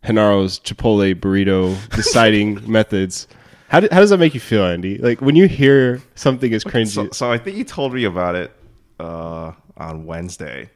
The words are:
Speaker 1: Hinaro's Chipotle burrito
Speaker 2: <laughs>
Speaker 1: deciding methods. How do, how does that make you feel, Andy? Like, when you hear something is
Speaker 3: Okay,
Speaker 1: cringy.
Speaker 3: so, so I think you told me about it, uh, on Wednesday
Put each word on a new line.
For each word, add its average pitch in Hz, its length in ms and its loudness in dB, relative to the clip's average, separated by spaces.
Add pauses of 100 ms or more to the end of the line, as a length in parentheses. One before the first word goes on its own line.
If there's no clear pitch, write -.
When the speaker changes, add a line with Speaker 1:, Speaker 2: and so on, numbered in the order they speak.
Speaker 1:
Hinaro's 101 540 2
Chipotle 101 540 0
burrito 95 640 0 (140)
Speaker 2:
<laughs> - 60 -8
Speaker 1:
deciding 107 760 0
methods. 104 560 -2 (400)
How 165 140 2
do, 208 100 0
how 175 80 4
does 208 120 6
that 196 60 4
make 165 160 4
you 123 60 -8
feel, 107 260 0
Andy? 90 320 -4
Like, 120 240 -2
when 139 140 2
you 190 120 8
hear 135 540 4 (140)
something 127 380 -2
is 107 120 -4
Speaker 3:
Okay, 117 180 -2
Speaker 1:
cringy. 110 40 -2
Speaker 3:
so, 104 240 -6
so 123 200 -6
I 117 60 -2
think 196 200 -10
you - 80 -6
told 139 280 -8
me 123 120 -4
about 90 300 -4
it, 90 160 -8 (480)
uh, 82 520 -12 (260)
on 80 280 -12
Wednesday 82 720 -12